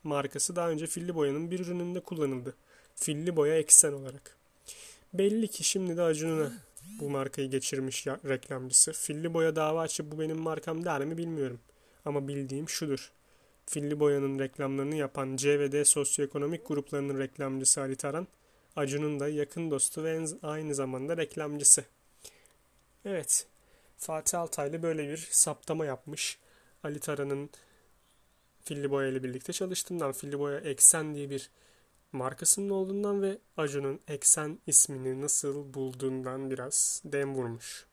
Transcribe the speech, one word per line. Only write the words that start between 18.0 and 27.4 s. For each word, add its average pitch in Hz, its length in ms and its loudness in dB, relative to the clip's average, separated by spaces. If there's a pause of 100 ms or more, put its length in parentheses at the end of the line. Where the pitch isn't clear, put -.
Acun'un 143 440 0
da 143 80 0
yakın 151 420 -2
dostu 143 340 0
ve 160 100 0
en-, 160 280 -4
aynı 151 320 -4
zamanda 135 420 -2
reklamcısı. 147 680 4 (1200)
Evet, 190 420 0 (520)
Fatih 160 420 -2
Altaylı 165 420 -2
böyle 156 260 0
bir 160 220 -8
saptama 156 540 2
yapmış. 143 540 -6 (460)
Ali 147 160 -4
Taran'ın 143 500 -2 (1120)